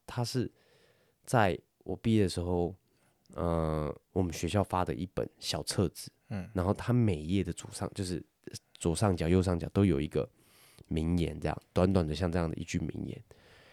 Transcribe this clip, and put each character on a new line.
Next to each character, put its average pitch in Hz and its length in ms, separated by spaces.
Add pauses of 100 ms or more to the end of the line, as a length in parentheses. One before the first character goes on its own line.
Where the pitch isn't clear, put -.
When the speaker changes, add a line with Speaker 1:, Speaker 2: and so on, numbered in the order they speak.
Speaker 1:
它 - 180
是 117 240 (760)
在 104 340 (240)
我 90 140
毕 113 180
业 107 80
的 92 60
时 - 100
候， 87 340 (640)
呃， 80 580 (200)
我 95 100
们 87 100
学 - 140
校 98 160
发 90 220
的 80 100
一 76 120
本 - 220 (120)
小 - 240
册 92 240
子， - 200 (200)
Speaker 2:
嗯。 98 260
Speaker 1:
然 90 100
后 98 80
它 - 200
每 113 240
页 85 260
的 85 100
左 - 200
上， - 220
就 98 100
是 90 200 (500)
左 85 200
上 98 220
角、 80 120
右 92 140
上 90 160
角 82 120
都 98 140
有 80 160
一 76 60
个 - 240 (560)
名 82 320
言， 78 220
这 78 80
样， - 140 (100)
短 92 200
短 90 140
的 76 80
像 85 160
这 87 80
样 85 100
的 - 60
一 - 80
句 82 160
名 - 280
言。 - 180 (480)